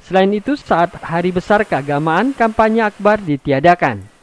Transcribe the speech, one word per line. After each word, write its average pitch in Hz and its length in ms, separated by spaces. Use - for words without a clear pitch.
Selain 190 240
itu, 208 320
saat 175 400
hari 175 320
besar 208 320
keagamaan, 160 720
kampanye 220 480
akbar 208 320
ditiadakan. 143 1040